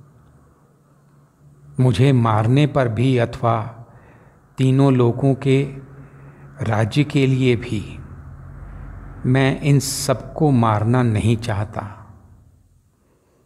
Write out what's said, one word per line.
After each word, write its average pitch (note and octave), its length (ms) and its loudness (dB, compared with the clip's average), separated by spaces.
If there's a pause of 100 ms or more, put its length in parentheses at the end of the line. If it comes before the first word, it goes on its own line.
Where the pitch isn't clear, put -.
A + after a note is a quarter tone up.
(1800)
मुझे B2+ 320 4
मारने A#2 560 2
पर C3 220 0
भी B2 280 0
अथवा A#2 680 -2 (720)
तीनों C3+ 360 4
लोकों B2 440 2
के C3+ 260 2 (1000)
राज्य A2+ 420 0
के C#3 240 0
लिए B2+ 280 2
भी - 440 -8 (1300)
मैं C3 360 2
इन C#3+ 180 4
सबको - 720 -2
मारना A2+ 520 2
नहीं A2 340 2
चाहता। G#2+ 440 -6 (1600)